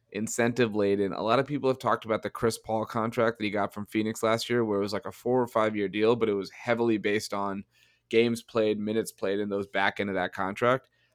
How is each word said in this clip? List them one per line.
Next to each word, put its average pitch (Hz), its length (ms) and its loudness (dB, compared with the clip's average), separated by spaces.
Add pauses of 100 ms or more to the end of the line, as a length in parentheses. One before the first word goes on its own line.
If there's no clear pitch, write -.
(120)
incentive 117 640 0
laden. 101 380 2
A - 80 -6
lot 113 160 2
of 135 80 2
people 131 240 -2
have 127 80 0
talked 117 280 0
about 107 180 -2
the 101 80 -4
Chris - 260 -2
Paul 110 280 -4
contract 113 520 0
that 107 60 -6
he 104 80 -2
got 98 200 -2
from 104 140 -10
Phoenix 110 380 -2
last 113 260 0
year, 120 160 2
where 101 140 0
it 101 40 0
was, 101 100 -4
like, 98 120 -6
a 98 60 -8
four 127 280 -2
or 120 80 0
five 110 280 0
year 101 120 0
deal, 107 280 2
but 110 140 0
it 104 40 0
was 95 160 -4
heavily 117 480 0
based 104 380 -2
on 101 300 -4 (440)
games 117 320 4
played, 107 380 0
minutes 107 320 -2
played, 101 280 -2
and 101 120 -4
those 101 160 -2
back 98 320 0
end 101 100 -2
of 95 60 -2
that 92 180 -2
contract. 107 540 0 (280)